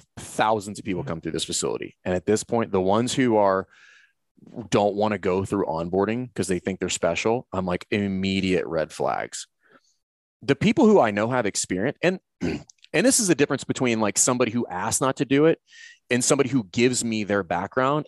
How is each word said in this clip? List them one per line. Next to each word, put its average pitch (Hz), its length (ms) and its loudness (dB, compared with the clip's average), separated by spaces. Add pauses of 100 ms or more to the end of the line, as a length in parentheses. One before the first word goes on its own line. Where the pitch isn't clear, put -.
(180)
thousands 107 600 -2
of - 60 -14
people 87 200 -4
come 82 160 -6
through 80 120 -6
this 80 120 -4
facility. - 600 -6
And 92 100 0
at 92 120 -4
this 107 180 2
point, 113 260 -2
the 95 100 0
ones 107 340 2
who 123 220 2
are, 95 300 2 (1000)
don't 104 280 2
wanna 104 220 0
go 95 260 0
through 98 220 -2
onboarding 98 680 -2
'cause 95 140 -4
they 90 100 -2
think 95 220 -6
they're 90 80 -2
special, 107 640 -2
I'm 95 140 -4
like, 90 240 -4
immediate 95 760 0
red 78 260 -4
flags. 58 540 -6 (960)
The 123 140 2
people 233 300 4
who 202 140 8
I 110 120 2
know 107 180 0
have 123 160 0
experience, 98 560 -4
and, 180 160 0 (120)
<clears throat> - 100 -20
and - 680 -4
this 262 140 4
is 202 80 0
the 165 60 4
difference 139 300 0
between, 120 360 0
like, 104 180 0
somebody 123 320 2
who 117 160 -4
asked 98 340 -4
not 135 160 0
to 143 80 -2
do 139 220 4
it - 140 2 (500)
and 123 120 2
somebody 135 280 2
who 127 140 2
gives 117 380 0
me 110 220 -2
their 101 180 2
background, 131 640 0